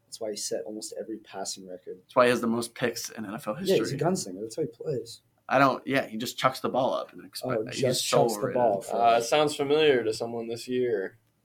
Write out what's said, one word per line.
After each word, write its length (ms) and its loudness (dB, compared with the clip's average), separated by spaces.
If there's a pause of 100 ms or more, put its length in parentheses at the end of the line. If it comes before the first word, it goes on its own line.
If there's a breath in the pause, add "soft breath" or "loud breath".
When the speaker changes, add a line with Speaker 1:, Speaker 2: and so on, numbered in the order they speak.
Speaker 1:
That's 140 -14
why 100 -6
he 60 -8
set 300 -4
almost 340 -10
every 180 -8
passing 500 -12
record. 340 -14
Speaker 2:
That's 140 -8
why 80 8
he 60 6
has 100 2
the 80 0
most 260 -2
picks 360 -4
in 140 -12
N 100 -10
F 120 -12
L 80 -4
history. 220 2
Speaker 1:
Yeah, 60 4
he's 100 -4
a 60 -4
gunslinger. 420 -2
That's 160 -10
how 60 -2
he 60 -2
plays. 520 -8 (280)
Speaker 2:
I 100 2
don't. 280 2
Yeah, 200 -2
he 100 -10
just 220 -6
chucks 220 2
the 80 -2
ball 240 0
up 200 -4
and 120 -18
expect 360 -4
Speaker 1:
Oh, 40 -2
Speaker 2:
that. 100 -10
Speaker 1:
just 280 2
Speaker 2:
He's 80 -4
so 120 6
Speaker 1:
chucks 100 2
the 60 -4
Speaker 2:
overrated. 220 -2
Speaker 1:
ball. 320 2
Speaker 3:
Uh, 260 6
it 60 2
sounds 300 2
familiar 480 4
to 100 0
someone 360 -6
this 180 -8
year 520 0 (260)